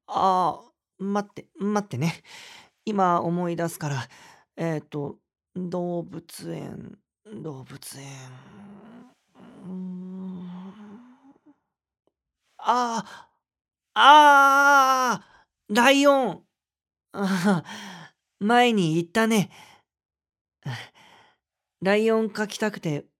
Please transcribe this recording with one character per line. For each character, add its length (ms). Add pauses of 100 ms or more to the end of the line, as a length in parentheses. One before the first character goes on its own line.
あ 520 (420)
ー、 20
待 260
っ 40
て、 140 (120)
待 260
っ 20
て 100
ね。 260 (600)
今 360
思 280
い 60
出 140
す 100
か 100
ら。 180 (500)
え 200
ー 40
と、 360 (380)
動 480
物 500
園、 460 (260)
動 380
物 360
園。 80 (1600)
う 20
ー 40
ん。 760 (2000)
あ 480
ー、 200 (680)
あ 1300 (480)
ー、 60
ラ 160
イ 160
オ 240
ン。 120 (680)
あ 500 (800)
ー、 40
前 280
に 220
言 100
っ 20
た 200
ね。 220 (2250)
ラ 160
イ 140
オ 100
ン 80
描 180
き 100
た 140
く 80
て 260 (140)